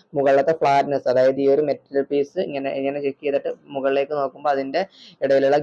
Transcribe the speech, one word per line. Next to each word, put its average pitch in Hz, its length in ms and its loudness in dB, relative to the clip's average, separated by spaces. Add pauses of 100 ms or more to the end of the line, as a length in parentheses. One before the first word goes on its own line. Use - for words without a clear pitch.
(140)
മുകളിലത്തെ 139 460 2
ഫ്ലാറ്റ്നെസ്, 139 520 0
അതായത് 131 320 2
ഈ 135 100 4
ഒരു 151 160 2
മെറ്റൽ - 280 -6 (120)
പീസ് 143 300 -2
ഇങ്ങനെ, 143 300 -6 (100)
ഇങ്ങനെ 139 260 -4
ചെക്ക് 139 180 -6
ചെയ്തിട്ട് 139 300 -2 (220)
മുകളിലേക്ക് 139 440 -2
നോക്കുമ്പോൾ 143 360 -4
അതിന്റെ 135 260 -4 (400)
ഇടയിലുള്ള 139 420 2